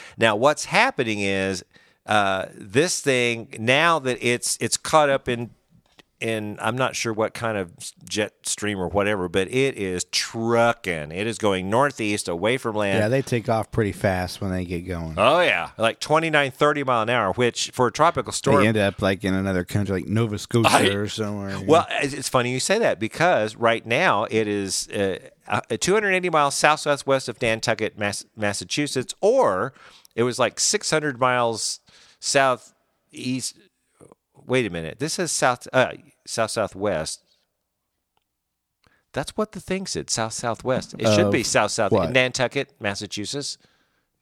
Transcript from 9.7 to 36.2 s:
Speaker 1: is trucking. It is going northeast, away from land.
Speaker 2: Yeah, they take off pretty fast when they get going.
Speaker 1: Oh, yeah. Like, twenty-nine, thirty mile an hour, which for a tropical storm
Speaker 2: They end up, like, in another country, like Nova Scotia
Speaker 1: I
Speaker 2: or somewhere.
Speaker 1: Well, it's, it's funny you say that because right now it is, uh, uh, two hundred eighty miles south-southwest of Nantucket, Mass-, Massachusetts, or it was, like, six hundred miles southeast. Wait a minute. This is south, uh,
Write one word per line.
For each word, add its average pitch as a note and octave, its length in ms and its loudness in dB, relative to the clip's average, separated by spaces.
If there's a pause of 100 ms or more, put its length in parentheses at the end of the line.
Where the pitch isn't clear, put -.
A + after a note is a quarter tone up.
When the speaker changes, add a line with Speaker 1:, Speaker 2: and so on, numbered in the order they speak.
Speaker 1:
is F#2 340 -4
trucking. A2+ 1000 0
It F#2+ 160 -4
is A2+ 100 -4
going F#2+ 320 0
northeast, A2+ 580 0
away F#2+ 300 0
from A2+ 180 -6
land. G2 240 0
Speaker 2:
Yeah, G#2+ 80 2
they C3+ 140 0
take A#2+ 280 -2
off A2 220 -2
pretty G#2 200 0
fast F#2 480 -2
when G2 120 -4
they F#2 120 -2
get F2 180 -6
going. E2+ 360 -6
Speaker 1:
Oh, C#3 240 4
yeah. F#2+ 360 0
Like, A2 220 -4
twenty-nine, D3+ 520 0
thirty D3 320 0
mile B2+ 180 0
an G#2+ 80 -2
hour, A2 240 2
which - 380 0
for B2+ 160 2
a G#2+ 40 -2
tropical D3 400 2
storm - 300 4
Speaker 2:
They G#2 60 4
end A2 100 2
up, G2 240 0
like, G2 220 2
in F#2+ 100 0
another F#2+ 320 0
country, F#2+ 360 -2
like B1 60 -10
Nova G#2 300 0
Scotia - 340 2
Speaker 1:
I C#3+ 180 4
Speaker 2:
or G2+ 200 -2
somewhere. G2+ 560 -6
Speaker 1:
Well, D#3 240 6
it's, C#3+ 240 -4
it's C#3+ 160 -8
funny B2 220 2
you B2+ 80 -2
say F#3+ 200 0
that A#2 200 2
because A2+ 560 2
right A2+ 300 2
now A#2 440 2
it A2 180 2
is, G2+ 420 -2
uh, F#2+ 280 0 (300)
uh, - 140 -2 (180)
two F3+ 140 0
hundred G#3 200 0
eighty F3+ 160 0
miles D3 260 2
south-southwest D3 760 2
of - 120 -12
Nantucket, A2+ 560 0
Mass-, G2+ 280 -4 (120)
Massachusetts, A2 840 -4
or C3+ 520 2 (420)
it A2+ 80 2
was, B2 140 0
like, A#2 220 0
six - 320 -2
hundred D3 280 0
miles A#2+ 600 0 (400)
southeast. - 1400 -2 (880)
Wait B2 200 0
a G2+ 40 -4
minute. E2 300 -8
This D#3+ 200 -4
is E3 120 -4
south, B2+ 400 0
uh, A#2+ 220 2 (320)